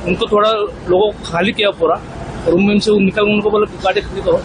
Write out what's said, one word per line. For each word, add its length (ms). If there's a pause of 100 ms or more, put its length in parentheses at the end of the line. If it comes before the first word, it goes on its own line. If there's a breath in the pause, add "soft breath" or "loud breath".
उनको 200
थोड़ा 260 (360)
लोगों 240
को 200
खाली 200
किया 180
पूरा 300 (480)
रूम 200
में 100
से, 220
निकल 220
उनको 280
बोला 160
कि 180
गाड़ी 160
खाली 220
करो। 220